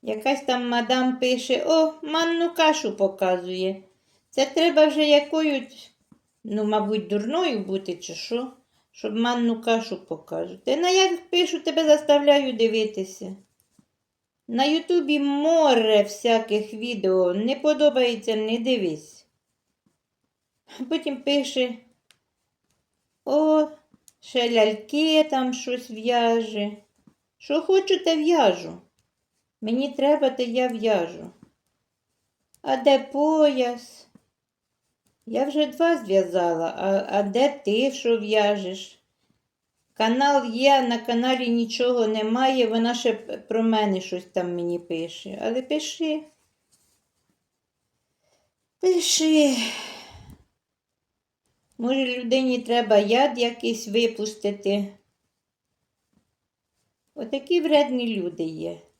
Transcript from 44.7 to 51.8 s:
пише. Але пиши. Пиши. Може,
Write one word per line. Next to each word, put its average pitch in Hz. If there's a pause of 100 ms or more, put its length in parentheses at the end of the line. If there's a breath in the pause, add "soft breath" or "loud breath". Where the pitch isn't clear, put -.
пише. 170
Але 240
пиши. 302 (2500)
Пиши. 311 (2250 loud breath)
Може, 262